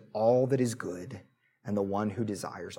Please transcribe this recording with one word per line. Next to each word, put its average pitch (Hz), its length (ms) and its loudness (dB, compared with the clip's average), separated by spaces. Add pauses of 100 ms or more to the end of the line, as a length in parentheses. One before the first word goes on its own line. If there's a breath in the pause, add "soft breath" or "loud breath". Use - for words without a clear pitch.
(120)
all 120 360 4
that 127 120 2
is 120 160 2
good 92 460 -8 (420)
and 104 140 -2
the 101 40 2
one 101 280 0
who 110 160 -2
desires 92 540 -8